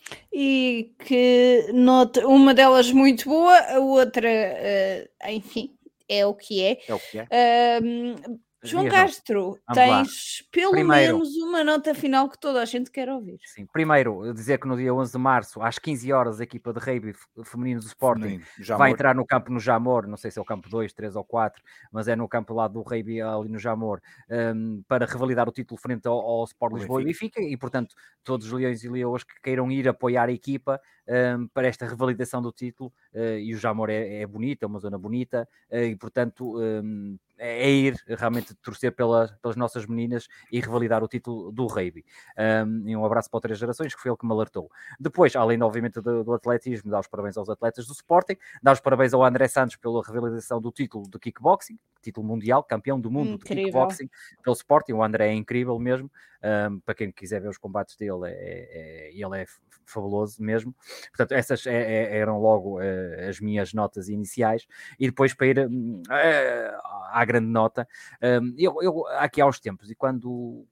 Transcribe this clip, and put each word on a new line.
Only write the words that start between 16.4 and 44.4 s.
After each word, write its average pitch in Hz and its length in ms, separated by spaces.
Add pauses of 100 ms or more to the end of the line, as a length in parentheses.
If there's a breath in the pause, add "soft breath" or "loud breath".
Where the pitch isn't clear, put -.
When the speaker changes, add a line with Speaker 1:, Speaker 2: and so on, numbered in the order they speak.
Speaker 3:
a 120 40
equipa 120 260
de 107 80
rugby 117 320
f-, - 160 (160)
feminino 120 380
do 110 60
Sporting 117 340
Speaker 2:
Feminino, 98 240 (140)
Jamor. 104 200
Speaker 3:
vai 131 120
entrar 127 240
no 127 120
campo 127 240
no 123 80
Jamor, 117 480
não 104 120
sei 110 120
se - 80
é 101 40
o - 20
campo 98 240
dois, 110 240
três 104 240
ou 101 80
quatro, 113 380 (280 soft breath)
mas 110 160
é 117 80
no 113 140
campo 117 240
lá 113 160
do 107 140
rugby 113 400
ali 110 260
no 110 100
Jamor, 110 400 (560 soft breath)
hum, 110 320
para 123 200
revalidar 120 420
o 113 40
título - 280
frente 120 260
ao, 120 120
ao 117 260
Sport 113 300
Speaker 2:
O - 20
Speaker 3:
Lisboa 120 240
e 135 60
Speaker 2:
Benfica. 214 340
Speaker 3:
Benfica, 151 140
e, - 20
portanto, 123 380 (280 soft breath)
todos 120 240
os 110 60
leões 123 320
e 120 60
leoas 123 340
que - 180
queiram 131 300
ir 135 160
apoiar 123 400
a 127 40
equipa, 135 460 (300)
hum, 123 460
para 131 120
esta 123 200
revalidação 123 560
do 117 100
título, 123 400 (220)
eh, 113 260
e 113 140
o 110 40
Jamor 110 300
é, 107 320
é 104 60
bonito, 110 380
é - 20
uma 104 120
zona 101 200
bonita, 117 500 (220)
eh, 120 160
e, 110 100
portanto, 117 640
hum, 107 580 (200)
é, 117 240
é 139 80
ir 135 360
realmente 117 440 (120)
torcer - 300
pela, 117 480
pelas 113 160
nossas 117 300
meninas 117 420 (240 soft breath)
e 120 80
revalidar 113 420
o 110 60
título 113 420
do 117 160
rugby. 92 380 (640 soft breath)
Hum, 110 200
e 110 100
um 107 80
abraço 110 260
para 117 80
o - 20
Três 110 180
Gerações, 120 360
que - 60
foi 127 100
ele 113 80
que - 80
me 113 60
alertou. 107 380 (280 loud breath)